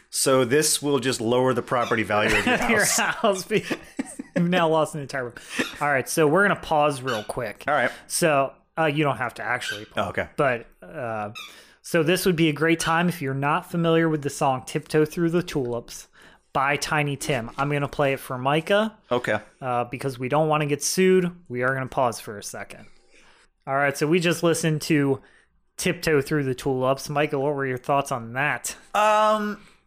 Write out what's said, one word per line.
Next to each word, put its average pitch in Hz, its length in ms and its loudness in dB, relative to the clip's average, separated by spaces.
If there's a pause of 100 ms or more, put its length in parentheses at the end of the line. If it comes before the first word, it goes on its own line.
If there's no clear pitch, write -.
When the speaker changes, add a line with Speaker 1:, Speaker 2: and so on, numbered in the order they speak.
(100)
Speaker 1:
"So 131 340 2
this 151 380 2
will 143 180 0
just 127 200 -2
lower 123 340 4
the 117 80 0
property 117 400 0
value 107 340 2
of - 100 -2
your 247 100 2
Speaker 2:
<laughs> 240 140 0
Your 214 140 4
Speaker 1:
house." - 140 0
Speaker 2:
house, 190 460 0
because - 340 -2 (580)
you've 175 120 2
now 175 200 2
lost 156 260 2
an 156 60 -8
entire 135 240 -6
room. 120 100 -10 (460)
All 147 100 0
right, 131 180 2
so 160 180 4
we're 165 200 4
gonna 175 140 0
pause 147 420 2
real 120 220 -4
quick. 113 420 -8
Speaker 1:
All 143 80 2
right. 127 160 2 (160)
Speaker 2:
So, 143 460 2 (260)
uh, 160 80 2
you 151 180 0
don't 135 120 0
have 120 180 -6
to - 80 -12
actually 107 440 -6
pause. 104 200 -4
Speaker 1:
Oh, - 40 -6
okay. 90 260 -4
Speaker 2:
But, 127 300 0 (160)
uh, 117 480 -8 (520)
so 170 200 0
this 180 240 2
would 180 100 4
be 160 120 4
a 151 40 2
great 165 280 2
time 165 280 2
if 170 140 -4
you're 135 120 -4
not 143 360 -2
familiar 165 380 2
with 156 140 0
the 139 80 -2
song 135 360 0
Tiptoe 156 380 0
Through 170 260 0
the 170 120 0
Tulips 120 680 -6 (440)
by 143 240 2
Tiny 147 400 -2
Tim. 120 400 -4
I'm 139 140 -2
gonna 143 180 0
play 139 240 0
it 131 80 -4
for 131 180 -10
Micah. 165 580 0 (140)
Speaker 1:
Okay. 123 280 0 (220)
Speaker 2:
Uh, 123 240 -2
because 127 340 -6
we 127 100 -6
don't 151 200 2
wanna 151 180 0
get 143 160 -2
sued, 185 480 4 (180)
we 123 140 -4
are 131 120 0
gonna 131 120 -4
pause 120 340 0
for 107 180 -12
a 101 40 -12
second. - 440 -14 (800)
All 139 100 -4
right, 143 200 2
so 156 100 0
we 170 140 4
just 170 220 0
listened 160 400 2
to 139 380 2 (560)
Tiptoe 165 440 2
Through 147 240 -2
the 131 100 -2
Tulips. 131 540 -2
Micah, 147 300 0
what 143 160 0
were 135 120 -4
your 127 120 -4
thoughts 139 320 0
on 117 220 -6
that? 135 420 -2 (200)
Speaker 1:
Um, 214 640 2 (260)